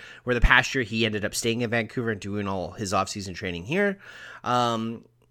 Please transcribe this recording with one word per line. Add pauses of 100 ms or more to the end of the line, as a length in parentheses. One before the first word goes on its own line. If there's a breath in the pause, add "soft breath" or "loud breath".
(240 loud breath)
where
the
past
year
he
ended
up
staying
in
Vancouver
and
doing
all
his
off
season
training
here. (460 loud breath)
Um, (240)